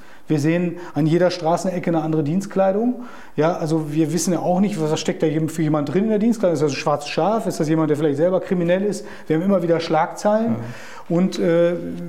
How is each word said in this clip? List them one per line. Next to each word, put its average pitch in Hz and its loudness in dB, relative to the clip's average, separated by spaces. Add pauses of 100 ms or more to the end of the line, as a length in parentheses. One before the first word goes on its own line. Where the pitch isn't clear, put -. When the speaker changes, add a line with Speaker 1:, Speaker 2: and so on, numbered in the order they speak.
(280)
Speaker 1:
Wir 151 2
sehen 165 0 (160)
an 151 0
jeder 175 4
Straßenecke 175 -2
eine 165 0
andere 156 0
Dienstkleidung. 196 0 (320)
Ja, 165 2
also 156 -2
wir 156 2
wissen 175 0
ja 160 -2
auch 180 2
nicht, 196 0
was 156 0
steckt 185 -2
da 160 4 (180)
für 156 -4
jemand 151 0
drin 196 2
in 220 0
der 214 2
Dienstkleidung. 202 2
Ist 143 0
das 147 2
ein 127 -4
schwarzes 147 -2
Schaf? 190 0
Ist 175 -4
das 151 0
jemand, 160 2
der 147 2
vielleicht 143 0
selber 180 2
kriminell 180 0
ist? 202 -4 (220)
Wir 156 2
haben 160 0
immer 190 2
wieder 165 2
Schlagzeilen. 208 0
Speaker 2:
Mhm. - -6
Speaker 1:
Und, 190 2
äh, 170 4 (340)